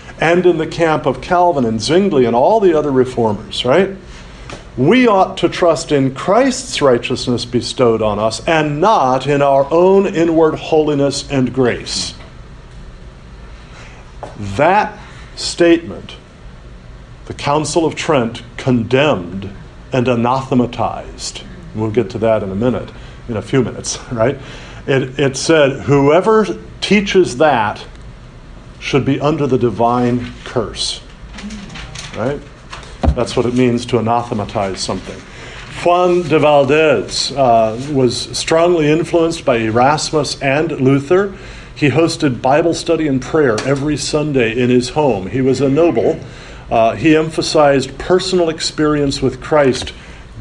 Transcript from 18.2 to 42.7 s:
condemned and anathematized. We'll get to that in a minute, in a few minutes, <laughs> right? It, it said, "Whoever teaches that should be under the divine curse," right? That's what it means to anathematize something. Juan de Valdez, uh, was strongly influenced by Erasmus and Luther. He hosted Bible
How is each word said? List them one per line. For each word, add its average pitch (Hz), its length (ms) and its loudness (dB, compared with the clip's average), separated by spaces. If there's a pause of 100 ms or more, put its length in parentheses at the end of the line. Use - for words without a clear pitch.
condemned 110 920 0 (420)
and 123 140 0
anathematized. 120 1400 -2 (320)
We'll 107 160 -4
get 110 200 0
to 117 80 -8
that 110 240 2
in 98 80 -6
a 95 40 -6
minute, 107 340 -2 (400)
in 113 80 -4
a 98 40 -4
few 131 220 0
minutes, - 420 -8
<laughs> - 60 -12
right? 120 260 0 (480)
It, 135 340 -2
it 135 180 0
said, 147 440 4
"Whoever 170 760 4 (240)
teaches 190 560 2
that 127 480 2 (920)
should 127 260 0
be 131 140 0
under 147 280 0
the 127 100 2
divine 120 760 0 (100)
curse," - 580 -6 (1120)
right? 127 240 -6 (760)
That's 120 200 -4
what 120 120 0
it 123 80 -2
means 123 320 2
to 123 100 2
anathematize 107 800 -2
something. 95 400 -8 (640)
Juan 180 380 4
de 156 160 2
Valdez, 147 920 2
uh, 117 480 4 (120)
was 127 460 0
strongly 165 540 2
influenced 165 520 0
by 123 140 2
Erasmus 127 840 0
and 147 380 0
Luther. 139 560 2 (400)
He 147 140 0
hosted 147 520 0
Bible 156 340 2